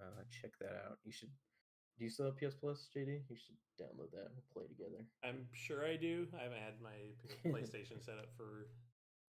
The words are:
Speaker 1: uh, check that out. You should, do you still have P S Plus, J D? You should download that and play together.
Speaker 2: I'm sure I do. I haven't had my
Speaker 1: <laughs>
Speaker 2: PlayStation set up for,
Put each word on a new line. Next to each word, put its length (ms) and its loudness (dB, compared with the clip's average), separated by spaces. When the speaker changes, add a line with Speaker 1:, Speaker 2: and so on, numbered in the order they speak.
Speaker 1:
uh, 300 -6
check 280 -6
that 160 0
out. 300 -2
You 80 -4
should, 200 -8
do 60 0
you 60 4
still 160 4
have 100 4
P 100 4
S 80 2
Plus, 340 0
J 160 2
D? 240 2
You 80 -4
should 200 -12
download 320 -4
that 200 -4
and 180 -8
play 180 -2
together. 400 -4
Speaker 2:
I'm 300 2
sure 340 2
I 100 6
do. 400 6
I 60 -2
haven't 200 0
had 180 -4
my 340 -6
Speaker 1:
<laughs> 240 4
Speaker 2:
PlayStation 500 0
set 160 -2
up 180 -8
for, 340 -6